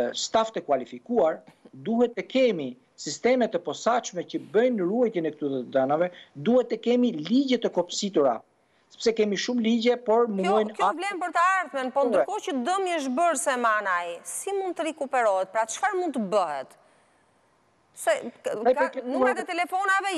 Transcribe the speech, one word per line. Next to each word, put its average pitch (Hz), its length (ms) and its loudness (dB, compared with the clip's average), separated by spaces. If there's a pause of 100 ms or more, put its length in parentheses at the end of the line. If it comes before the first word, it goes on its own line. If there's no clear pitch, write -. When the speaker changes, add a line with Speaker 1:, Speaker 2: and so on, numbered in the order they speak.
(120)
Speaker 1:
staf 220 400 -2
të 170 120 -6
kualifikuar, 151 760 0 (340)
duhet 226 440 0
të 190 120 -6
kemi 190 480 0 (200)
sisteme 233 520 0
të 175 100 -2
posaçme 180 640 -4
që - 180 -8 (120)
bëjnë 233 360 4
ruajtjen 220 380 0
e 151 40 -2
këtyre 139 340 -4
të 123 100 -16
dhënave, 143 360 2 (240)
duhet 233 360 2
të 220 100 -4
kemi 247 320 2
ligje 233 460 2
të 202 160 0
kopsitura, 170 640 0 (540)
sepse - 180 0
kemi 214 240 0
shumë 240 260 -2
ligje, 233 340 2
por 233 300 4
Speaker 2:
Kjo, 220 100 -2
Speaker 1:
mungon 208 340 2
Speaker 2:
kjo 359 160 -4
Speaker 1:
akte 320 140 0
Speaker 2:
vlen 381 200 -4
për 349 140 -4
të 349 80 4 (160)
ardhmen, 269 320 -4
po 277 100 0
Speaker 1:
Po, 277 80 4
Speaker 2:
ndërkohë 233 380 0
që 370 60 -4 (160)
dëmi 370 300 0
është 269 180 -4
bërë 330 260 2
se 269 140 0
manaj, 208 500 0 (160)
si - 300 -8
mund 381 240 -4
të 320 100 -4
rikuperohet? 233 640 0
Pra 220 160 0
çfarë 381 320 -2
mund 349 160 -2
të 247 160 -2
bëhet? 156 400 -2 (1200)
Se - 160 -2 (320)
k-, - 120 -4 (120)
Speaker 1:
Ai 254 80 6
Speaker 2:
ka, 285 60 0
Speaker 1:
për - 140 2
këtë 247 120 -8
Speaker 2:
numrat 262 320 0
e - 40 -4
Speaker 1:
moment 311 80 -8
Speaker 2:
telefonave 381 680 0